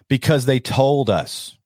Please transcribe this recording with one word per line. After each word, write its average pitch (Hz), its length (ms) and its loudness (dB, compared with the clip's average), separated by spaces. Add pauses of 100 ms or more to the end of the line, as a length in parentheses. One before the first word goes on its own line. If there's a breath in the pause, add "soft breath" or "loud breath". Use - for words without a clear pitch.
Because 139 380 0
they 131 160 2
told 135 480 0
us. - 560 -4